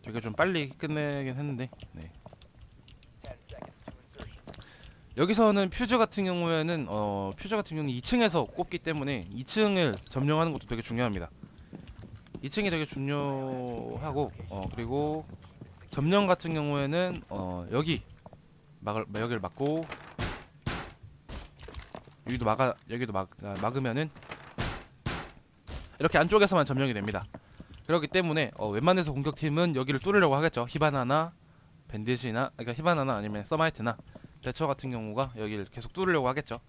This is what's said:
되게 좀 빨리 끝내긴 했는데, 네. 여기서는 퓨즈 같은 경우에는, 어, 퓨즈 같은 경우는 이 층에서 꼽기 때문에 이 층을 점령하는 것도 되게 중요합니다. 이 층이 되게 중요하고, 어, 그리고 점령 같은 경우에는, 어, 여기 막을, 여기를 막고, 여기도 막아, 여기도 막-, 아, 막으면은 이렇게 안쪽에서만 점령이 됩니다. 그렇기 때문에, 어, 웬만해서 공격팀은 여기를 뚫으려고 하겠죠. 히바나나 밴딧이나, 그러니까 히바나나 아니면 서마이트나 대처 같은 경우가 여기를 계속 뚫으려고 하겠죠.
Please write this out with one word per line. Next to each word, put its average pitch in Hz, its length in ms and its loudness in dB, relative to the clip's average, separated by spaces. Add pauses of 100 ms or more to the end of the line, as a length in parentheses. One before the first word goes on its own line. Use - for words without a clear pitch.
되게 113 180 -6
좀 110 120 -6
빨리 160 380 2
끝내긴 143 680 -4
했는데, 135 340 -4 (220)
네. 82 200 -14 (3000)
여기서는 196 540 6
퓨즈 240 280 2
같은 208 260 4
경우에는, 165 640 2
어, 101 480 0
퓨즈 202 200 -4
같은 196 200 -2
경우는 147 160 -2
이 123 80 -4
층에서 196 440 4
꼽기 175 340 -4
때문에 143 520 -2
이 113 140 -8
층을 190 500 4 (140)
점령하는 156 440 2
것도 131 140 -8
되게 117 140 -4
중요합니다. 113 500 0 (1120)
이 135 60 -6
층이 202 220 0
되게 160 140 0
중요하고, 135 1500 -2 (160)
어, 98 260 -6
그리고 147 520 -2 (640)
점령 180 380 4
같은 170 260 2
경우에는, 151 760 0
어, 92 420 -4
여기 151 300 2 (760)
막을, 104 340 -4
여기를 113 280 -2
막고, 143 440 -2 (2500)
여기도 123 160 -2
막아, 113 300 4 (140)
여기도 117 240 -4
막-, 95 180 -2 (120)
아, 101 180 -8
막으면은 127 480 0 (1900)
이렇게 160 200 4
안쪽에서만 185 460 6
점령이 135 300 2
됩니다. 104 300 -2 (640)
그렇기 156 180 2
때문에, 160 500 2
어, 107 120 -2
웬만해서 151 440 4
공격팀은 151 600 0
여기를 131 240 0
뚫으려고 180 380 6
하겠죠. 147 320 2
히바나나 147 640 2 (560)
밴딧이나, 120 680 -2
그러니까 117 240 -6
히바나나 147 380 2
아니면 104 280 -4
서마이트나 151 520 0 (460)
대처 143 260 -2
같은 135 240 -2
경우가 117 440 -4
여기를 107 360 -4
계속 113 200 -12
뚫으려고 175 360 2
하겠죠. 127 400 -4